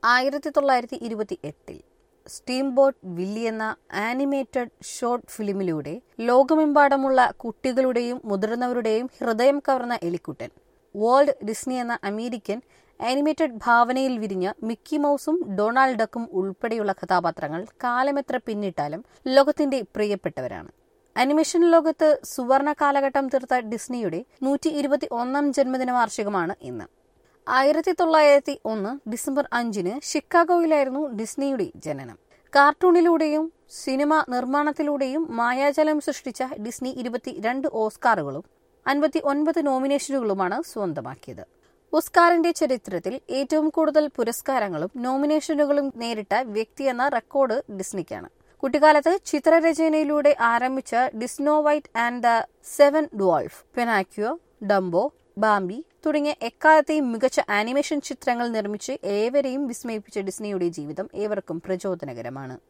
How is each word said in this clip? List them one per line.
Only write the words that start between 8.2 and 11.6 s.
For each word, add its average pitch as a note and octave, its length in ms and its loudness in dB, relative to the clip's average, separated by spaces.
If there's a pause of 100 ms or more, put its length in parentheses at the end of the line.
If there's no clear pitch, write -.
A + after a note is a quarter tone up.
മുതിർന്നവരുടെയും A3+ 920 -2
ഹൃദയം B3 460 2
കവർന്ന A#3+ 420 -2
എലിക്കുട്ടൻ, E3+ 500 -8 (420)
വാൾട്ട് C4 500 4
ഡിസ്നി A3 300 -6